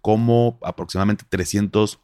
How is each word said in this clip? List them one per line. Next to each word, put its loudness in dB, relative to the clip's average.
como 2
aproximadamente -4
trescientos -2